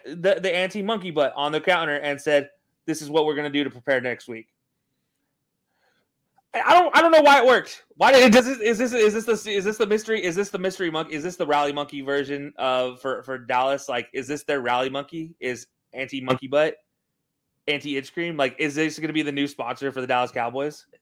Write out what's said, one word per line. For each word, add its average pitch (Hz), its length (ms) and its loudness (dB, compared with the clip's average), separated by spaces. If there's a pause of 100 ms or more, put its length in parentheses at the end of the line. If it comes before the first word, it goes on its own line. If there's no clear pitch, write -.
the, 170 360 0
the 180 140 -2
anti-monkey 185 560 -4
butt 147 240 0
on 143 160 -4
the 156 100 -2
counter 165 360 0
and 143 240 -6
said, 143 300 0 (360)
"This 156 160 -6
is 143 80 -12
what 156 160 2
we're 151 80 0
gonna 147 160 -6
do 143 140 0
to 135 60 -6
prepare 127 300 -2
next 120 280 -8
week." 113 200 -16 (2000)
I, 233 60 -2
I - 140 4
don't, 339 220 6
I 311 60 8
don't 330 80 4
know 320 120 8
why 285 180 8
it 233 60 4
worked. 233 360 2 (140)
Why 226 160 6
did 262 100 10
it, 247 100 10
does 247 120 8
this, 254 160 -6
is 220 180 2
this, 240 140 0
is 214 220 4
this 220 100 -4
the, 214 260 -2
is 202 140 -2
this 214 140 -2
the 220 80 0
mystery? 220 360 -2
Is 175 140 -4
this 202 140 -2
the 196 80 -6
mystery 185 340 -4
monkey? 160 220 -6
Is 147 100 -8
this 175 100 -8
the 170 120 -4
rally 147 260 2
monkey 143 300 -8
version 143 540 -4
of, 127 440 -2
for, 131 240 -6
for 131 120 -8
Dallas? 127 520 -2
Like, 123 240 -6
is 127 160 -8
this 147 160 -8
their 143 160 -2
rally 123 300 -2
monkey? 139 500 -10
Is 123 260 -8 (260)
anti-monkey 131 540 -6
butt? 147 300 0 (920)
Anti-itch 139 460 -6
cream? 170 220 -6
Like, 135 220 -2
is 147 160 -4
this 151 240 -2
gonna 156 140 -6
be 156 100 -2
the 147 100 -6
new 139 140 -2
sponsor 131 460 -8
for 131 80 -8
the 127 60 -6
Dallas 123 240 0
Cowboys? 127 560 -6 (160)